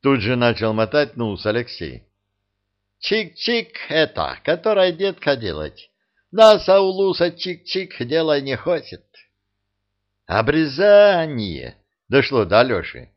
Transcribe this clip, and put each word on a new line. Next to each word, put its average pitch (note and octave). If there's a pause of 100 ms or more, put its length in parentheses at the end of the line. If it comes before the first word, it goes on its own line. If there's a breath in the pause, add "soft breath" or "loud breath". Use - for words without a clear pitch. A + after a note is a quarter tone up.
Тут C#3
же A#2
начал A2+
мотать A#2
на A#2
ус G2+
Алексей. G#2+ (960)
«Чик-чик A3 (180)
это, C#3+
которое F#3
детка E3+
делать. D#2 (420)
Нас, G#3+
аулуса, F#3+
чик-чик F3
дело D3+
не C3+
хочет». D3 (1200)
«Обрезание!» D3 (320)
дошло B2+
до G2
Алеши. B2